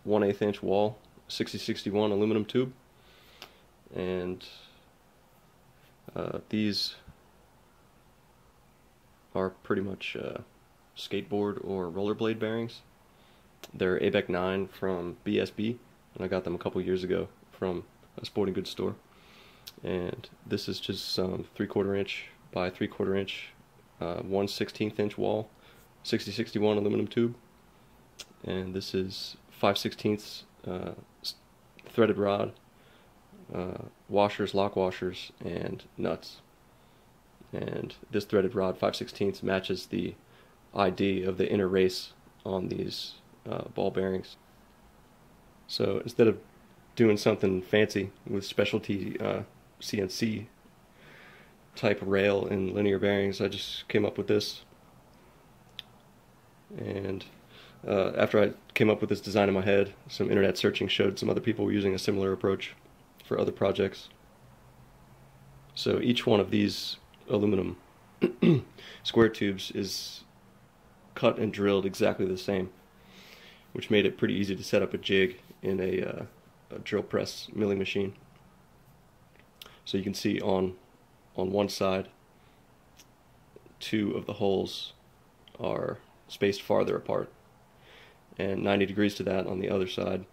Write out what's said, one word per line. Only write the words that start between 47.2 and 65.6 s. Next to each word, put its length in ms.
fancy 480
with 160
specialty, 760
uh, 240
C 220
N 80
C 400
type 260
rail 460
and 260
linear 240
bearings, 420
I 80
just 400
came 160
up 140
with 100
this. 340
And, 480
uh, 300
after 260
I 100
came 160
up 100
with 120
this 100
design 260
in 60
my 80
head, 320
some 220
internet 280
searching 300
showed 320
some 100
other 100
people 260
were 60
using 220
a 60
similar 340
approach 420
for 160
other 120
projects. 580